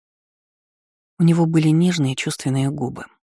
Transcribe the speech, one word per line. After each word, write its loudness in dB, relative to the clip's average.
У 0
него 4
были 2
нежные 2
чувственные -4
губы, -8